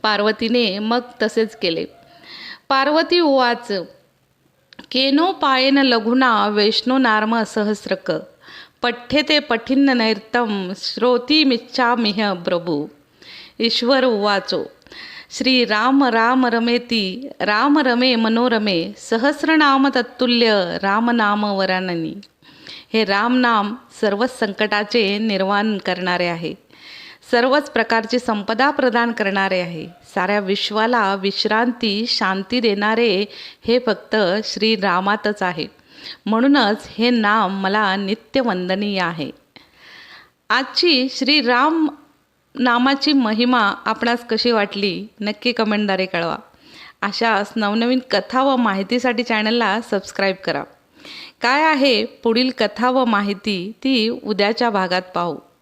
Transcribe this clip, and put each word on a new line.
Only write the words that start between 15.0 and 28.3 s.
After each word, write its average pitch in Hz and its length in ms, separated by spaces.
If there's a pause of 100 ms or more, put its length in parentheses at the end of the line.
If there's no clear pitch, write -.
"श्री 254 340
राम 240 400
राम 240 420
रमेती, 233 840 (120)
राम 233 380
रमे 254 360
मनोरमे, 220 840
सहस्रनाम 285 920
तत्तुल्य 233 960
राम 214 280
नाम 208 340
वराननी." 185 680 (760)
हे 220 120
राम 208 320
नाम 226 380 (260)
सर्व 208 260 (140)
संकटाचे 208 800
निर्वाण 202 600
करणारे 180 480
आहे, 170 280 (760)
सर्वच 262 400
प्रकारची 226 480
संपदा 226 520